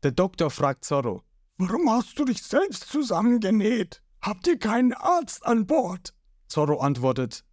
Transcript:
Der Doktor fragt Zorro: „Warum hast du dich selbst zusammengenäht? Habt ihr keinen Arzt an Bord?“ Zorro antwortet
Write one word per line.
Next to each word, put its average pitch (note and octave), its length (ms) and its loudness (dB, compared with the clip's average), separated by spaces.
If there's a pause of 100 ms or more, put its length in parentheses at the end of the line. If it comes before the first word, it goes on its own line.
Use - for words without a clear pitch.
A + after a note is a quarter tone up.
Der C#3+ 100 0
Doktor F3 380 0
fragt C#3 340 -2
Zorro: B2 400 -2 (320)
„Warum A3+ 340 0
hast A#3+ 280 0
du D4 60 0
dich B3+ 180 -2
selbst D#4+ 420 -2
zusammengenäht? G#3+ 1160 0 (180)
Habt - 260 -4
ihr F4 120 2
keinen A#3 340 2
Arzt E4+ 520 -2
an A3+ 220 2
Bord?“ G3 480 -2 (340)
Zorro D3 300 0
antwortet C3 760 -2